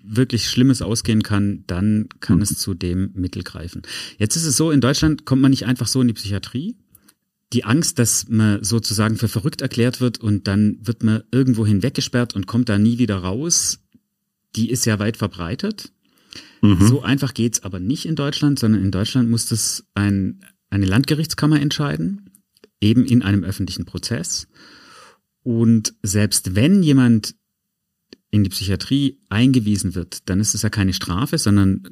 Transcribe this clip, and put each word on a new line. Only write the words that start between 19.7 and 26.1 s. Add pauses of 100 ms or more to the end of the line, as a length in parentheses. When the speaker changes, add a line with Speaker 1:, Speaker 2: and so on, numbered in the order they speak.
Speaker 1:
ein, (300)
eine
Landgerichtskammer
entscheiden, (520)
eben
in
einem
öffentlichen
Prozess. (960)
Und
selbst